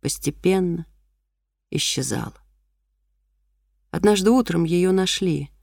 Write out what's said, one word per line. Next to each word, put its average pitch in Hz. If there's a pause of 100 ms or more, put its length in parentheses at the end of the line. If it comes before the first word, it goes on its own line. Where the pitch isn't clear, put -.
постепенно 170 (840)
исчезало. 117 (1600)
Однажды 202
утром 202
ее 175
нашли 185 (120)